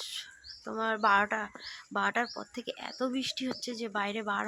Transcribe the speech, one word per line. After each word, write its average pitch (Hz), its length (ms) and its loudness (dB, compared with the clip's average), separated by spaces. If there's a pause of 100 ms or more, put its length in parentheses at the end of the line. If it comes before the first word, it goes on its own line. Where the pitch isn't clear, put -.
(640)
তোমার 220 320 0
বারোটা, 208 440 6 (500)
বারোটার 202 440 2
পর 208 100 -6 (100)
থেকে 240 220 -6
এত - 260 -10
বৃষ্টি 262 440 -2
হচ্ছে 247 280 -4
যে 226 140 -6
বাইরে 202 340 0
বার 208 240 0